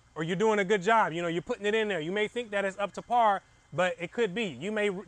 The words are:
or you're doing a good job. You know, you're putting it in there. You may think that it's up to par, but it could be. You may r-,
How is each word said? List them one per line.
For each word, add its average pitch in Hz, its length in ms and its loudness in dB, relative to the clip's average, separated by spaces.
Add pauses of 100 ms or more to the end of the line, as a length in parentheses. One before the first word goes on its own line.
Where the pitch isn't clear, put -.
(140)
or 156 80 -6
you're 170 140 -2
doing 214 220 4
a 202 60 2
good 196 180 0
job. 202 300 4
You 170 100 -4
know, 175 60 -2
you're 165 140 -2
putting 208 240 -6
it 208 80 2
in 220 140 2
there. 185 120 -2
You 156 120 -4
may 208 160 0
think 240 220 -8
that 202 140 -2
it's 190 140 -4
up 202 160 -4
to 202 80 -8
par, 220 400 2 (300)
but 175 260 0
it 170 140 -8
could 220 220 0
be. 233 100 -2
You 165 280 -6
may 208 160 0
r-, 196 200 -4